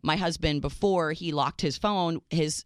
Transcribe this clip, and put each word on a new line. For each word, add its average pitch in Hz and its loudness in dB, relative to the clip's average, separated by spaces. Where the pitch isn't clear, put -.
my 156 2
husband, 160 0
before 165 0
he 165 -4
locked 143 0
his 143 0
phone, 180 0
his, 156 0